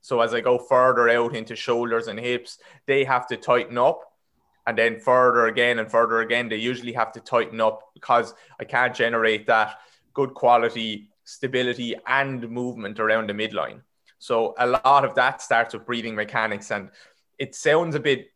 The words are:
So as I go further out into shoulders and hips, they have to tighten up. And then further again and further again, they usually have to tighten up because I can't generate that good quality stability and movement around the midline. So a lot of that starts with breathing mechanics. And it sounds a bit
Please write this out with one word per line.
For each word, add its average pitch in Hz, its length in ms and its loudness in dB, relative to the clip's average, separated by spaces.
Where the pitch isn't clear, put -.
So 123 180 -2
as 117 140 2
I 117 80 -2
go 123 160 2
further 127 500 4
out 117 260 2
into 113 220 -10
shoulders 117 520 -2
and 107 120 -8
hips, 123 380 -6
they 135 180 2
have 127 220 0
to 120 100 -6
tighten 120 400 0
up. 143 340 0
And 113 80 -4
then 113 240 0
further 123 460 4
again 120 320 0
and 110 140 -6
further 113 300 2
again, 117 280 -2
they 110 60 -4
usually 117 380 -6
have 113 180 2
to 117 80 -18
tighten 113 420 -2
up - 320 0
because 120 400 0
I 127 40 -10
can't 123 320 0
generate 113 500 0
that 110 320 2
good 135 180 -2
quality 117 800 0
stability 123 720 -4
and 131 420 -2
movement 113 500 -8
around 110 300 0
the 101 40 -6
midline. 98 480 -6
So 113 400 -2
a 123 80 2
lot 131 400 4
of 120 80 -6
that 131 300 0
starts 117 320 0
with 104 100 -14
breathing 117 300 -6
mechanics. 107 560 -4
And 98 180 -6
it 131 160 -10
sounds 160 400 0
a 139 60 -4
bit 135 360 -2